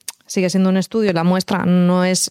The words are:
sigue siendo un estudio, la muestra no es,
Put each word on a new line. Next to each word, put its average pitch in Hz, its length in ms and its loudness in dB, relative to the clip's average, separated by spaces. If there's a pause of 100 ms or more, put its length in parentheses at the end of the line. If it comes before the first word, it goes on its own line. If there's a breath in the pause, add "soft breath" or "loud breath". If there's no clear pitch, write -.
(260)
sigue 185 220 -2
siendo 190 220 0
un 185 60 0
estudio, 202 360 0
la 165 120 0
muestra 185 420 0
no 180 380 2
es, 185 260 -2